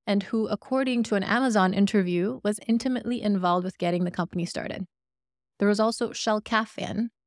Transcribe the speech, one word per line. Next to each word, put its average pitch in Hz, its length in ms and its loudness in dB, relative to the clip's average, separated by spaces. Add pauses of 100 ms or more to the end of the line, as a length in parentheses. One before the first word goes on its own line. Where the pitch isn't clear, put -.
and 202 160 0
who, 220 240 -2
according 254 560 -2
to 220 120 0
an 196 60 0
Amazon 208 540 2
interview, 196 680 2
was 208 220 -2
intimately 240 560 -2
involved 180 440 2
with 190 120 -8
getting 175 260 0
the 175 60 0
company 175 360 -2
started. - 420 -8 (720)
There 202 80 4
was 208 120 4
also 226 320 0
Shel 214 300 -2
Kafan, 214 680 -2 (180)